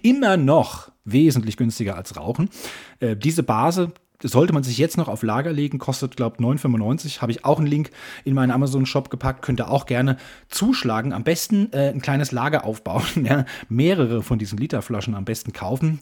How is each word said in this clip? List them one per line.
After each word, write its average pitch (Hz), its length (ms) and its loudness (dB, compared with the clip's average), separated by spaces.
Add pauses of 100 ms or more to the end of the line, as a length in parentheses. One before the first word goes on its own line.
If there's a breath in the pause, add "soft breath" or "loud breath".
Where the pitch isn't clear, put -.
immer 233 380 4
noch 143 520 2 (140)
wesentlich 123 540 4
günstiger 110 380 -2
als 95 200 -14
Rauchen. 165 320 -2 (520 loud breath)
Äh, 113 140 0
diese 147 280 0
Base 160 500 2 (300)
sollte 160 320 4
man 143 80 2
sich 123 160 -4
jetzt 160 180 0
noch 156 120 0
auf 120 140 -4
Lager 123 300 0
legen, 143 260 -2
kostet, 131 380 -4
glaub, 117 240 -4
neun 123 160 2
fünfundneunzig. 123 640 -2
Habe 113 120 -2
ich - 120 -6
auch 151 140 4
einen 151 80 2
Link 147 240 0 (340 loud breath)
in 135 80 0
meinen 127 200 2
Amazon-Shop 131 580 0
gepackt, 131 320 -4
könnt 127 180 -2
ihr 113 100 -6
auch 135 140 0
gerne 131 320 0 (320 loud breath)
zuschlagen. 135 640 0
Am 101 120 -6
besten, 202 480 0
äh, 139 180 0
ein 139 100 -4
kleines 139 320 -2
Lager 135 320 -2
aufbauen, 107 480 -4
<laughs> 156 120 0
ja. 135 200 2 (240 loud breath)
Mehrere 131 540 2
von 117 160 0
diesen 104 180 -4
Literflaschen 113 580 -4
am 95 120 -6
besten 113 260 -6
kaufen, 139 500 -2